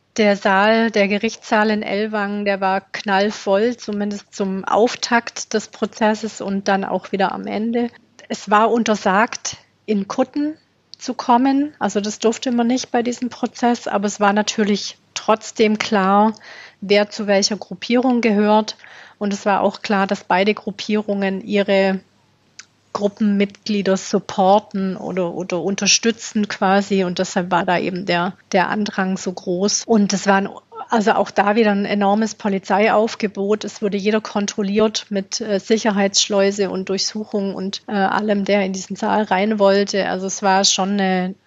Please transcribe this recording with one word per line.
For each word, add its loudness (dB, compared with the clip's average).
der 4
Saal, 4
der 2
Gerichtssaal 0
in 0
Ellwangen, -4
der 0
war 0
knallvoll, 0
zumindest -6
zum -4
Auftakt 0
des -4
Prozesses -4
und -4
dann 2
auch -4
wieder 0
am -10
Ende. -2
Es -8
war 4
untersagt, 0
in -2
Kutten -2
zu -8
kommen. 2
Also -2
das -8
durfte 0
man 0
nicht -2
bei 0
diesem -6
Prozess, -2
aber -2
es -6
war 4
natürlich -2
trotzdem 0
klar, 2
wer 2
zu -8
welcher 2
Gruppierung 0
gehört. 2
Und -4
es -10
war 2
auch 0
klar, 0
dass -4
beide 2
Gruppierungen -4
ihre 2
Gruppenmitglieder 0
supporten 0
oder, -4
oder -4
unterstützen 0
quasi. 2
Und -2
deshalb -2
war 2
da 0
eben -4
der, -2
der 2
Andrang -2
so -6
groß. -2
Und 4
es -4
war 4
ein, -2
also 2
auch 0
da 2
wieder 4
ein 0
enormes 0
Polizeiaufgebot. 0
Es -8
wurde -2
jeder 0
kontrolliert -2
mit, -6
äh, -2
Sicherheitsschleuse 0
und -6
Durchsuchung -4
und, -8
äh, -10
allem, 0
der 2
in -4
diesen -10
Saal 0
rein 0
wollte. 2
Also -4
es -6
war 4
schon 0
eine, 0